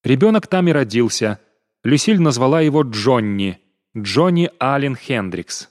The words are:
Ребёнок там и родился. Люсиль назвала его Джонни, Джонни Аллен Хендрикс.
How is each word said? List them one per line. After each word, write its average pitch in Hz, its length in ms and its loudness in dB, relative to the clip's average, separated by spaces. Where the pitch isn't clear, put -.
Ребёнок 190 440 2
там 180 200 0
и 165 40 2
родился. 113 680 -2
Люсиль 151 360 2
назвала 143 420 2
его 151 200 2
Джонни, 107 800 -2
Джонни 160 600 0
Аллен 139 380 -2
Хендрикс. 92 760 -8